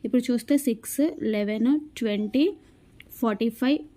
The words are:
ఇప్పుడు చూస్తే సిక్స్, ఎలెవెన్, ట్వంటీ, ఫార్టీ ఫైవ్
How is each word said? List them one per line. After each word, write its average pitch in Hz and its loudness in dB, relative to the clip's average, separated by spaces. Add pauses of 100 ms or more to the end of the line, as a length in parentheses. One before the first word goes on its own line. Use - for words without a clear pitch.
ఇప్పుడు 247 2
చూస్తే 247 2
సిక్స్, - -2 (300)
ఎలెవెన్, 214 0 (300)
ట్వంటీ, 214 0 (760)
ఫార్టీ 226 0 (120)
ఫైవ్ 277 2 (180)